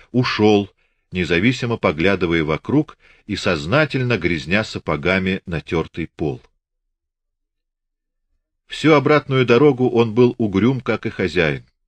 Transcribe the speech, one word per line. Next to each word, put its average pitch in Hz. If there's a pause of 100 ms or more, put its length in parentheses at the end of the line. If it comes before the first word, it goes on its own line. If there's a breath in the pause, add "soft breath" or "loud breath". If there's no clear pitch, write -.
(120)
ушёл, 104 (440)
независимо 101
поглядывая 85
вокруг 92 (280 soft breath)
и 101
сознательно 120
грязня 85
сапогами 92
натёртый 80
пол. 71 (2250)
Всю -
обратную 139
дорогу 123
он 113
был 123
угрюм, 113
как 110
и 113
хозяин. 80 (240)